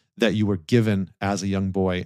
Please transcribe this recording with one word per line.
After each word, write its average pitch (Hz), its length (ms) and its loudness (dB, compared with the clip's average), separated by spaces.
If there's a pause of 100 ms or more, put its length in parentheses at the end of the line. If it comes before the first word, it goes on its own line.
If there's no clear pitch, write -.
(180)
that 104 160 2
you 104 140 0
were 101 100 0
given 101 540 0 (100)
as 98 220 -2
a 98 40 -4
young 95 220 0
boy, 92 360 0